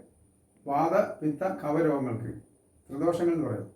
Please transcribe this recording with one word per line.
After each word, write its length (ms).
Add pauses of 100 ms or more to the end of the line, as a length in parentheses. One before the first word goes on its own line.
(680)
വാത, 260 (240)
പിത്ത, 240 (180)
കഫരോഗങ്ങൾക്ക്, 720 (560)
ത്രിദോഷങ്ങൾ 480
എന്ന് 120
പറയും, 280